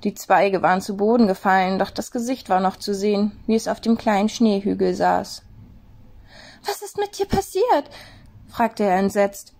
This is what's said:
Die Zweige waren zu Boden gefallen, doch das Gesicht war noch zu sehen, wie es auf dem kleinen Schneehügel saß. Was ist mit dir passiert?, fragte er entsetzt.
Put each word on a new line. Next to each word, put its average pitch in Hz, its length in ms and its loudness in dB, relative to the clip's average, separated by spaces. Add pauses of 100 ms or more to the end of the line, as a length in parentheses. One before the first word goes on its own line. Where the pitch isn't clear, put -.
Die 202 100 -2
Zweige 190 480 2
waren 180 180 2
zu 196 160 -8
Boden 220 300 4
gefallen, 190 520 2
doch 190 120 -2
das - 220 -10
Gesicht 247 360 -6
war 220 120 2
noch 190 160 -2
zu - 180 -6
sehen, 202 380 0 (140)
wie 220 100 2
es 226 100 -2
auf 208 140 -6
dem 226 180 2
kleinen 208 300 0
Schneehügel 196 680 0
saß. 180 480 -2 (1200)
Was - 180 -6
ist - 160 -12
mit 403 200 -4
dir 392 80 0
passiert?, 392 640 0 (580)
fragte 220 360 -2
er 185 140 2
entsetzt. 202 600 -2